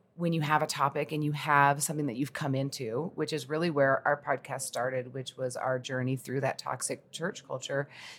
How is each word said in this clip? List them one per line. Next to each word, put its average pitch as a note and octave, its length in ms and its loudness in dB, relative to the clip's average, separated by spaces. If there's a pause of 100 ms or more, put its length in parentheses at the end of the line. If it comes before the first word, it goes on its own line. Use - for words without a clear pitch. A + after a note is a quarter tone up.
(160)
when E3+ 160 0
you E3 100 0
have D3+ 200 4
a D#3 40 0
topic D3 460 0
and D3+ 120 -2
you D3 80 0
have C#3+ 500 4
something D3 240 -2
that A#2 100 -2
you've C#3 160 -2
come C#3 220 -2
into, C3+ 600 -2
which D3+ 180 -2
is C3+ 160 -4
really E3 220 0
where C#3 360 6
our D3 140 4
podcast C3+ 420 -2
started, B2+ 520 -2
which C3 220 -10
was B2+ 200 -4
our C3 220 0
journey B2+ 380 0
through B2+ 240 -4
that C3 180 0
toxic B2+ 520 -6
church - 360 -6
culture. C#3 420 -4 (300)